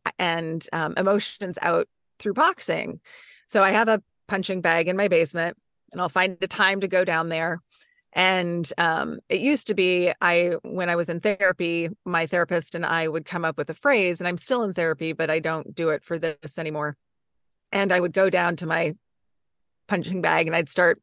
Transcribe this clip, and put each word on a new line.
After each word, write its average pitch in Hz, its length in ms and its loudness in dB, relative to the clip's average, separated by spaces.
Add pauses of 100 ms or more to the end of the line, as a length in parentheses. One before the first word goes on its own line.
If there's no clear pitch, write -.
(180)
and, 165 540 -2
um, 160 240 -2
emotions 196 640 0
out 170 260 2 (320)
through 202 160 -4
boxing. 185 640 0 (460)
So 196 160 4
I 190 80 6
have 220 180 4
a 214 140 2 (240)
punching 190 340 -4
bag 165 280 4
in 185 80 -2
my 202 120 2
basement, 170 480 0 (360)
and 180 80 -4
I'll 180 80 0
find 185 320 0
a 190 60 -4
time 196 340 2
to 196 80 -2
go 185 160 4
down 165 240 -2
there. 165 320 -4 (520)
And, 175 640 0
um, 160 400 0 (100)
it - 120 0
used 277 260 0
to 208 80 -2
be, 180 460 2
I, 175 420 2
when 180 260 -4
I 175 80 0
was 175 120 -2
in 170 120 -4
therapy, 180 680 0 (160)
my 165 220 0
therapist 170 480 -2
and 170 100 -4
I 165 240 0
would 156 160 -4
come 170 200 -6
up 160 120 -2
with 151 140 -4
a - 40 -8
phrase, 190 460 2
and 175 60 -2
I'm 180 120 -4
still 247 240 0
in 196 120 -4
therapy, 160 380 -2
but 156 180 -2
I 160 80 2
don't 160 360 -6
do 165 140 0
it 151 160 -2
for 170 140 -4
this 156 400 -6
anymore. 151 380 -6 (760)
And 196 200 2
I 180 80 4
would 175 120 -2
go 190 180 4
down 175 260 2
to 165 100 -8
my 165 280 -2 (920)
punching 180 340 -2
bag, 165 260 2
and 160 80 -2
I'd 170 140 0
start 175 340 2